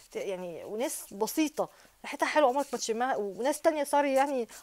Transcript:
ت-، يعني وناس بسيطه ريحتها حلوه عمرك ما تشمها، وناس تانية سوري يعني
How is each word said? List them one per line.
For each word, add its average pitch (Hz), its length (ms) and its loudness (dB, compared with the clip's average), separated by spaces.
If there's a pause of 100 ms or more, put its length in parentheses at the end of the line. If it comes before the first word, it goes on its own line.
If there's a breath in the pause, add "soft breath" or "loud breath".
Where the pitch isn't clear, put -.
(120)
ت-، - 40 -14
يعني 180 480 -6
وناس 214 500 -6
بسيطه 214 540 -2 (340 soft breath)
ريحتها 294 240 -2
حلوه 302 220 6
عمرك 277 240 2
ما 240 60 -2
تشمها، 233 380 -2
وناس 208 440 -2
تانية 311 240 2
سوري 285 300 2
يعني 262 340 2 (140 loud breath)